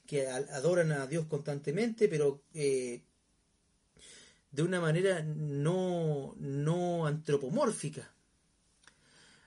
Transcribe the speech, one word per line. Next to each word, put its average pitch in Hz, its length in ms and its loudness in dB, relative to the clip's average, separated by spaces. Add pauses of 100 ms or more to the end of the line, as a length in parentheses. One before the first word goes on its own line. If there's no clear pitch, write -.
que 135 220 0
a-, 127 80 -4
adoran 156 560 2
a 139 160 -2
Dios 160 180 -2
constantemente, 156 840 0
pero, 147 340 0 (120)
eh, 131 480 -2 (1500)
de 143 100 -2
una 180 180 0
manera 170 420 2
no, 156 1160 -2
no 165 680 0
antropomórfica. 147 1080 0 (1300)